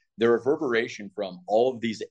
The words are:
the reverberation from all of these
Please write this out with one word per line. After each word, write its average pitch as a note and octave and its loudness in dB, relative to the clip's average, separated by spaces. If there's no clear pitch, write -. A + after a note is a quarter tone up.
the A#2 4
reverberation A#2 0
from F#2 -8
all A2+ 4
of A#2 -8
these A2 -4